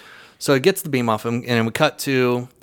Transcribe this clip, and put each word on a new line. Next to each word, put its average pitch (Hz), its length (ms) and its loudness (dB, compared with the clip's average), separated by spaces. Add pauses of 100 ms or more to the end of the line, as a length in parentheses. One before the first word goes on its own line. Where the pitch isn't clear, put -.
(380)
So - 160 0
it 135 80 2
gets 190 200 0
the 165 60 -10
beam 123 200 0
off 110 180 -2
him, 117 220 -2
and 117 180 2
we 113 60 -2
cut - 280 0
to 123 480 0 (140)